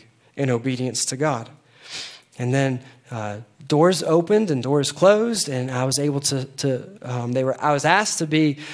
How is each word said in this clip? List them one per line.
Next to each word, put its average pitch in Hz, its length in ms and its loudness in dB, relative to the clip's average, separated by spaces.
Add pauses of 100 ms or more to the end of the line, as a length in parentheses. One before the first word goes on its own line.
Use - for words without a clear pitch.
(360)
in 139 140 0
obedience 123 560 -2
to 131 120 -6
God. 131 320 -2 (880)
And 123 140 -2
then, 135 280 0 (300)
uh, 107 280 -8 (280)
doors 160 340 4
opened 170 500 2
and 131 100 0
doors 135 300 0
closed, 214 580 2
and 127 220 -4
I 127 120 -2
was 135 160 0
able 143 220 0
to, 139 240 -2
to, - 560 -4
um, 123 320 -4
they 131 100 0
were, 131 180 -2
I 147 120 2
was 143 120 0
asked 196 340 2
to 165 80 -2
be, 151 320 2 (140)